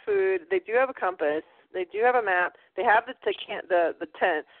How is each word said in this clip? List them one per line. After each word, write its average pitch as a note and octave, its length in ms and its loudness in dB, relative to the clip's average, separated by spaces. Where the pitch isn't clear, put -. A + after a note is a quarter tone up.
food, F#3+ 460 0
they F#3+ 100 0
do G#3+ 140 -10
have B3+ 160 2
a B3+ 40 -10
compass, D#3 480 -2
they F#3 200 -4
do G#3 100 -2
have B3 140 4
a A#3+ 60 2
map, F3+ 340 0
they F#3+ 60 -4
have A#3 240 4
the B3+ 80 -12
t-, G3 220 -2
can-, E3+ 220 -8
the, F3 320 2
the E3+ 60 -8
tent. E3 260 0